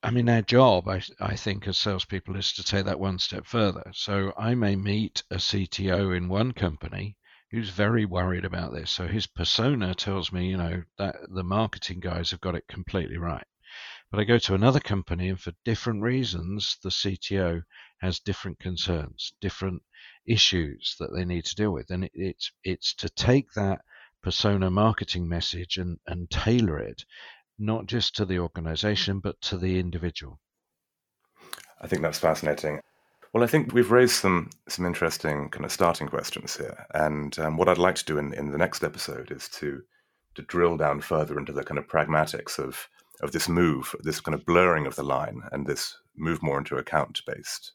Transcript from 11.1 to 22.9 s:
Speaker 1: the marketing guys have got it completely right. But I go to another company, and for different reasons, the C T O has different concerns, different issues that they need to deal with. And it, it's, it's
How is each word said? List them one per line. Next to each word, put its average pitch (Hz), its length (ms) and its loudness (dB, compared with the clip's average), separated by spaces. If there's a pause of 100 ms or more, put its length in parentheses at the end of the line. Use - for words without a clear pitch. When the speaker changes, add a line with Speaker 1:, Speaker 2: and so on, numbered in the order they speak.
Speaker 1:
the 92 160 -4
marketing 95 560 -2
guys 87 300 -4
have 85 100 -8
got 90 140 -2
it - 120 -6
completely - 520 -4
right. 85 280 -4 (640)
But 101 100 0
I 107 40 4
go 117 140 6
to 98 160 2
another 123 260 6
company, 92 480 -2
and 95 120 -4
for 85 120 -8 (120)
different 110 380 -2
reasons, 101 800 -2
the 95 80 -4
C 95 260 -2
T 98 240 -2
O 85 220 0 (360)
has 92 220 -2
different - 380 -6
concerns, 85 840 -4
different 95 420 -4 (440)
issues 90 720 2
that - 160 -6
they 92 100 -2
need 87 220 -2
to - 100 -6
deal 104 160 2
with. - 180 -6
And 92 140 -2
it, - 100 -10
it's, - 380 -4 (100)
it's - 320 -4